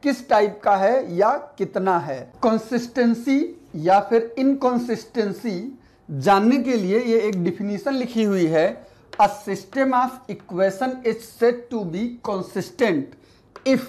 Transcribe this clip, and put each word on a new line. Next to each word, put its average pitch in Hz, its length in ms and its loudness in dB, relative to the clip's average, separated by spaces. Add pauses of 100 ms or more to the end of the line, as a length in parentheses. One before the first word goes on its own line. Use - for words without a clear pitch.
किस 277 260 -2
टाइप 208 340 2
का 202 120 4
है 196 400 0
या 202 160 4
कितना 190 680 -2
है। 131 340 -10 (100)
कंसिस्टेंसी 240 1300 0
या 175 240 4
फिर 233 380 0
इनकंसिस्टेंसी 240 1400 -2 (320)
जानने 196 460 4
के 254 160 0
लिए 208 260 0
ये 226 200 2
एक 196 240 -2
डेफिनेशन 202 500 -4
लिखी 240 300 -2
हुई 190 220 2
है, 165 420 0 (340)
"A 208 60 6 (220)
system 262 380 -2
of 254 220 0 (200)
equation 190 600 -2
is 233 260 -4 (280)
said 240 100 4 (200)
to 220 100 -4
be 180 240 -6 (220)
consistent 185 760 -2 (640)
if 269 220 4